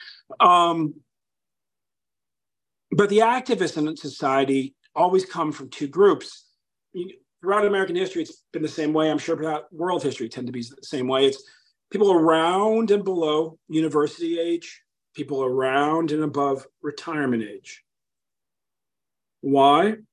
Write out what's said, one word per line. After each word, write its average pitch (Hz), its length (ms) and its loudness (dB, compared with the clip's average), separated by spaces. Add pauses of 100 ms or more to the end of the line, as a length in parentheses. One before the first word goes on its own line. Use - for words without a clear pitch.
(400)
Um, 170 540 4 (2000)
but 196 200 2
the 208 80 4
activists 226 580 0
in 156 200 -2
society 135 760 -2 (200)
always 185 320 2
come 156 260 -4
from 131 160 -14
two 143 200 -8
groups. 170 580 2 (480)
You, 180 180 -10 (300)
throughout 202 240 2
American 190 300 0
history, 175 260 -2
it's - 300 -14
been - 100 -6
the 151 60 -2
same 151 260 -2
way. 156 160 2
I'm 147 80 0
sure 165 180 -4
throughout 156 360 -6
world 170 300 -4
history 123 280 -4
tend 123 160 -10
to 120 80 -10
be 120 80 -8
the 117 200 -18
same 127 240 -6
way. 135 200 2
It's 131 160 0 (500)
people 202 200 4
around 180 800 2
and 202 140 2
below 160 540 -2 (100)
university 156 720 -2
age, 170 420 -6 (320)
people 135 300 -6
around 143 680 0
and 156 120 -2
above 143 420 -2 (140)
retirement 143 640 -4
age. 101 400 -16 (1600)
Why? 143 540 4 (160)